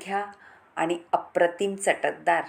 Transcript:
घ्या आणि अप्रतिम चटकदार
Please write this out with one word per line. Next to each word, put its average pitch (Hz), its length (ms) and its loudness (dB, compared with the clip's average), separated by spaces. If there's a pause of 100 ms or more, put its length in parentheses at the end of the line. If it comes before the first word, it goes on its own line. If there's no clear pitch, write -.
घ्या 196 200 -2 (500)
आणि 165 240 0 (120)
अप्रतिम 180 640 0
चटकदार 160 720 0